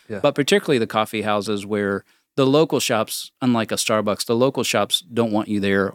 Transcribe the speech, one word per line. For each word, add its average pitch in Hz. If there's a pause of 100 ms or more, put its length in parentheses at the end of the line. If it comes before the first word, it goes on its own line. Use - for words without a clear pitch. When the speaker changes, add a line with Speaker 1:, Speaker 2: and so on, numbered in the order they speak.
Speaker 1:
Yeah. 104
Speaker 2:
But 143
particularly 147
the 110
coffee 110
houses 104
where 101 (320)
the 135
local 147
shops, - (100)
unlike 117
a 104
Starbucks, 104
the 120
local 127
shops -
don't 113
want 104
you 104
there 98